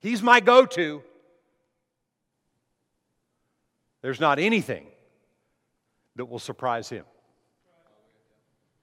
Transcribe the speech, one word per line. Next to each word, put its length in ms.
he's 220
my 180
go-to, 600
there's 180
not 200
anything 480
that 100
will 140
surprise 480
him. 160